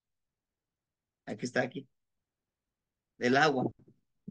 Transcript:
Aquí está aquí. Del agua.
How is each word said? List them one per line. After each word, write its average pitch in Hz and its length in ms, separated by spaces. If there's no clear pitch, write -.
Aquí 113 200
está 127 160
aquí. 127 260
Del 123 180
agua. 135 360